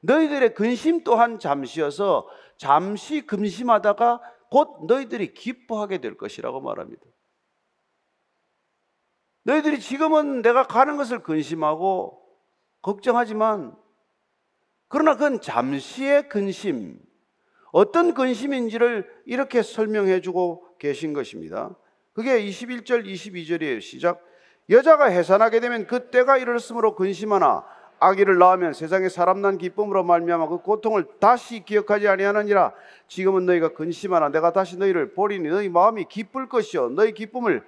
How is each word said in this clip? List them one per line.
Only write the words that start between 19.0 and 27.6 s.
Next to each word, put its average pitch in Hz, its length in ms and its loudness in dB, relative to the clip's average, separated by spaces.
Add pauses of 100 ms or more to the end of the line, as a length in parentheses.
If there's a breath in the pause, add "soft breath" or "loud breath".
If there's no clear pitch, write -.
이렇게 254 360 -2
설명해주고 185 1200 -2
계신 147 340 -4
것입니다. 110 640 -10 (380)
그게 240 260 0
이십일 226 460 -8
절, 233 200 0
이십이 185 400 -12
절이에요. 151 360 -4
시작. 160 420 -4 (460 soft breath)
"여자가 285 360 6
해산하게 202 540 4
되면 240 260 -2
그 247 240 -6
때가 254 280 4
이르렀으므로 233 580 -2
근심하나, 185 720 0 (340 loud breath)